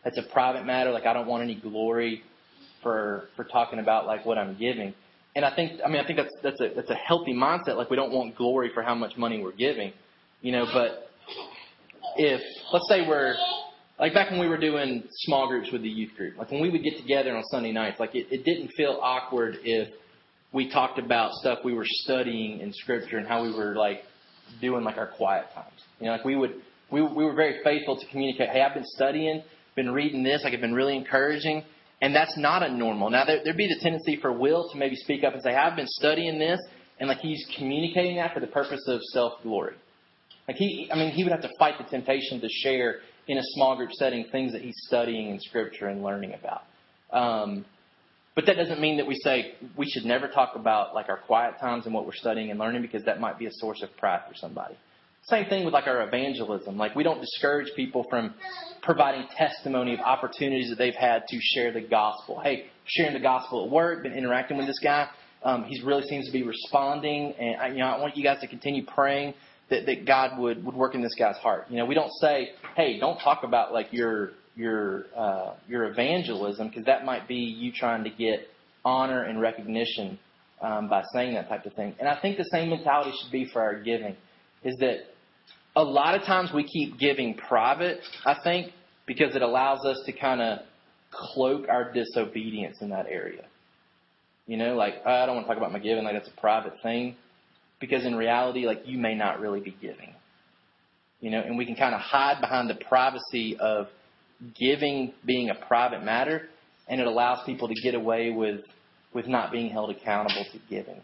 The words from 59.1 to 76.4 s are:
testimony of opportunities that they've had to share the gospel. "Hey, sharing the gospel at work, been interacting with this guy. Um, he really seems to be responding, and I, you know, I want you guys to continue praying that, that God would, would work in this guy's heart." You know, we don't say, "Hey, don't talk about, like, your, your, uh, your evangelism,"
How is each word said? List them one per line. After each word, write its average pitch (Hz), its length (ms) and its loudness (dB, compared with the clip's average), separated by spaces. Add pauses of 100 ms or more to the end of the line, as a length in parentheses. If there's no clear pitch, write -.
testimony 131 580 0
of 113 60 -2
opportunities 131 720 0
that 110 80 -6
they've 127 160 2
had 120 340 2
to 123 120 -6
share 120 320 2
the 113 100 -4
gospel. 107 580 0
"Hey, 139 300 -2 (160)
sharing 156 260 2
the 135 80 -4
gospel 127 440 2
at 120 60 -4
work, 165 320 4
been 131 120 -8
interacting 127 420 0
with 139 100 -2
this 135 160 -6
guy. 147 260 4 (360)
Um, 123 200 0
he 117 200 -8
really 139 180 2
seems 139 240 -6
to 123 60 -8
be 131 100 0
responding, 143 960 0
and 117 220 -2
I, 131 80 -2
you 131 100 -4
know, 127 80 2
I 117 140 0
want 143 160 -4
you 143 80 -2
guys 139 160 4
to 131 60 -8
continue 131 400 -4
praying 143 480 2 (340)
that, 123 180 0
that 127 200 0
God 131 320 4
would, 120 260 -2
would 127 100 -6
work 127 200 2
in 127 80 -2
this 117 160 -4
guy's 104 180 4
heart." - 320 0
You 120 80 -6
know, 120 80 2
we 131 100 0
don't 151 260 2
say, 143 320 2 (240)
"Hey, 131 220 2
don't 143 200 0
talk 147 240 4
about, 120 320 2
like, 110 180 -2
your, 113 400 0 (240)
your, 110 500 -2 (100)
uh, 98 360 -2 (160)
your 120 160 0
evangelism," 113 840 -2